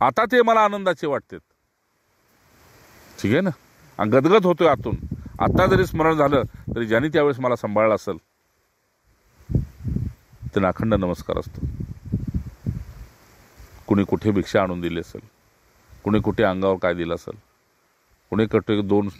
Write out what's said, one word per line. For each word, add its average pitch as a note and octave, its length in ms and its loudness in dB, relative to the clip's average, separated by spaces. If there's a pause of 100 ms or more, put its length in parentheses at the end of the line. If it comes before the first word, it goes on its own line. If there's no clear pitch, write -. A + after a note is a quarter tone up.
आता A3 240 2
ते A#3+ 160 4
मला A3+ 180 4
आनंदाचे G3 480 0
वाटतात, A2+ 320 -6 (1800)
ठीक G2 100 -2
आहे C#3+ 100 2
ना? F#3+ 80 -2 (480)
आणि G#2+ 120 -2
गदगद D#3+ 360 4
होतोय F3 220 2
आतून. B2+ 280 0 (440)
आत्ता E3 260 2
जरी F#3 200 4
स्मरण D#3+ 280 0
झालं, C#3+ 300 2 (320)
तरी A#2 120 -2
ज्यांनी A#2 220 2
त्यावेळेस D3 300 2
मला B2+ 160 0
सांभाळलं G#2+ 400 2
असेल, F#2+ 220 -6 (2250)
त्यांना G2 240 -2
अखंड A2 260 -2
नमस्कार F#2 440 -4
असतो. - 280 -10 (2250)
कुणी G2+ 160 4
कुठे F#2+ 280 0
भिक्षा G2 320 2
आणून F2+ 180 -4
दिली E2+ 180 -4
असेल, - 220 -12 (840)
कुणी G#2 160 2
कुठे G#2 240 0
अंगावर F#2+ 340 2
काय F2 160 0
दिलं E2+ 220 -4
असेल, - 240 -14 (920)
कुणी G#2 160 0
कुठे G#2 360 -2
दोन G2+ 280 0 (100)